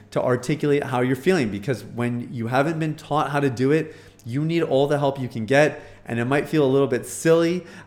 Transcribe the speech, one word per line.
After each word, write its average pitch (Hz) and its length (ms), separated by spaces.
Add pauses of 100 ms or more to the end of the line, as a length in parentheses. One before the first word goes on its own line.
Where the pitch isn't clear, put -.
(120)
to 147 100
articulate 143 640
how 123 140
you're 127 160
feeling, 143 340
because 101 360
when 120 480
you 113 140
haven't 143 320
been 156 160
taught 147 360
how 147 80
to 143 100
do 127 220
it, 156 240 (300)
you 131 180
need 165 180
all 143 260
the 143 120
help 139 180
you 127 120
can 110 160
get. 139 360 (240)
And 117 140
it 117 60
might 143 240
feel 151 160
a - 20
little 135 200
bit 120 180
silly 170 580 (240)